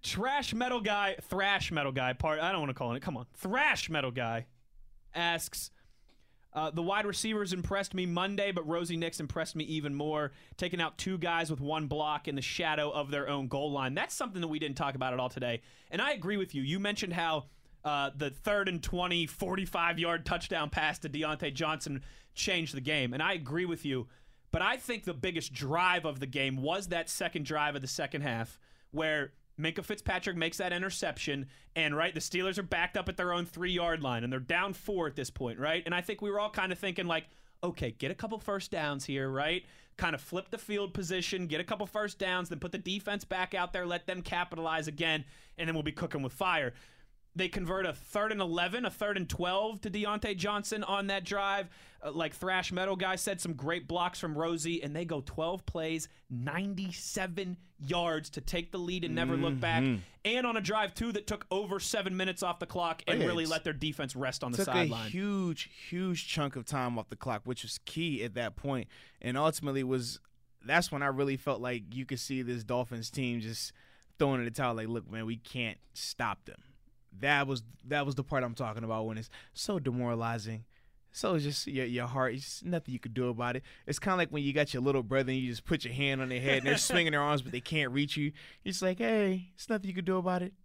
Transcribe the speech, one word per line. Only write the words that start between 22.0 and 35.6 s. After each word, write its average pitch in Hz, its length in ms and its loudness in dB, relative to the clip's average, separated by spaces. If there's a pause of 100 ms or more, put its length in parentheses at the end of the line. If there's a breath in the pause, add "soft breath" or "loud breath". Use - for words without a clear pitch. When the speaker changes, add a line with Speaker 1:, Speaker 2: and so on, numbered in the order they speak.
Speaker 1:
changed 170 400 0
the 139 80 -4
game. 131 320 2
And 147 80 0
I 180 100 4
agree 165 320 0
with 170 220 -2
you. 131 220 0 (420 soft breath)
But 165 100 2
I 214 160 4
think 240 280 -4
the 175 100 -2
biggest 156 400 -2
drive 165 500 4
of 139 160 -2
the 139 60 -4
game 135 340 0
was 175 280 0
that 170 200 -2
second 170 380 -2
drive 147 300 2
of 139 60 -4
the 131 60 -6
second 143 320 -2
half 117 380 -2 (320 soft breath)
where 151 420 0 (260)
Minkah 160 260 -2
Fitzpatrick 190 520 -2
makes 165 200 0
that 180 160 0
interception, 170 720 -2 (300 loud breath)
and, 151 200 4
right, 160 160 2
the 156 80 -2
Steelers 185 380 0
are 196 60 -2
backed 175 320 2
up 185 120 0
at 180 80 -4
their 180 160 0
own 175 140 0
three-yard 170 560 0
line, 120 220 0
and 123 80 0
they're 131 80 0
down 175 320 2
four 180 340 -2
at 135 80 -4
this 135 160 -4
point, 120 300 -4